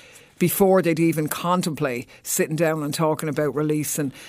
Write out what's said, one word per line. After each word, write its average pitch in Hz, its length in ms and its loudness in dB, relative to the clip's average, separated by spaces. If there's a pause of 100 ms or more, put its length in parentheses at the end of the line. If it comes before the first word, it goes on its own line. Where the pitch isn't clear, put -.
(400)
before 190 420 4
they'd 165 180 2
even 156 300 2
contemplate 156 800 -2 (120)
sitting 156 360 -2
down 160 260 0
and 143 100 -4
talking 156 360 0
about 143 260 -2
releasing, 151 560 -2 (180)